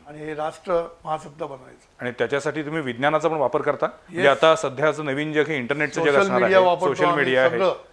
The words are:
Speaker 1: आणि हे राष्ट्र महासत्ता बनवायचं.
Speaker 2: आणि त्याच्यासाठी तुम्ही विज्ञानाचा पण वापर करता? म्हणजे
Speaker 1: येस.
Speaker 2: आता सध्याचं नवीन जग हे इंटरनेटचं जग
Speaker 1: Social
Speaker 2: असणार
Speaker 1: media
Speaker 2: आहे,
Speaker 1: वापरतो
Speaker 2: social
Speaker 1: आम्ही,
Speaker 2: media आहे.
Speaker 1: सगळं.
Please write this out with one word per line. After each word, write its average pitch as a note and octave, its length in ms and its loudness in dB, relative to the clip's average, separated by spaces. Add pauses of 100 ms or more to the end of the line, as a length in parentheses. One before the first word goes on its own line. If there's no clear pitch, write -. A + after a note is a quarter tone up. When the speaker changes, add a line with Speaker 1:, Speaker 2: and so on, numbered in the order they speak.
Speaker 1:
आणि D3+ 120 -18
हे D3+ 160 -10
राष्ट्र E3 540 -4 (160)
महासत्ता D#3 420 -8
बनवायचं. B2+ 580 -16
Speaker 2:
आणि B2 60 -4
त्याच्यासाठी C#3 520 -2
तुम्ही D3+ 180 -6
विज्ञानाचा C#3+ 480 0
पण D#3+ 80 -2
वापर D3 260 0
करता? D3 240 -2
म्हणजे - 340 -10
Speaker 1:
येस. C#3 100 6
Speaker 2:
आता D#3+ 260 4
सध्याचं D3 480 -4
नवीन D3 280 -4
जग D3+ 160 0
हे D#3+ 80 -4
इंटरनेटचं C#3+ 440 -4
जग E3 60 2
Speaker 1:
Social C#3 140 4
Speaker 2:
असणार B2 220 2
Speaker 1:
media F#3+ 160 4
Speaker 2:
आहे, F#3 100 6
Speaker 1:
वापरतो F3 180 0
Speaker 2:
social D3 180 0
Speaker 1:
आम्ही, F3 120 2
Speaker 2:
media C3 240 2
आहे. C3 100 6
Speaker 1:
सगळं. F3 240 0 (180)